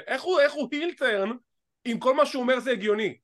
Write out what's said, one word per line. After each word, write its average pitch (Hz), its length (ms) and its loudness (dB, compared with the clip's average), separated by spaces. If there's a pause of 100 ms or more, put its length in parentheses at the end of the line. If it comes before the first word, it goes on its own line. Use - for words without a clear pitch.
איך 254 140 -4
הוא, 359 180 0
איך 285 140 4
הוא 285 180 -4
הילטרן, 262 600 -2 (540)
אם 233 140 -4
כל 254 160 2
מה 294 100 6
שהוא 277 160 -4
אומר 247 180 2
זה 240 120 -4
הגיוני? 208 520 0